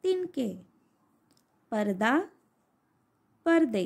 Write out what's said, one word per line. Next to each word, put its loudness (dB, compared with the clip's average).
तिनके। -2
पर्दा, 0
पर्दे। 2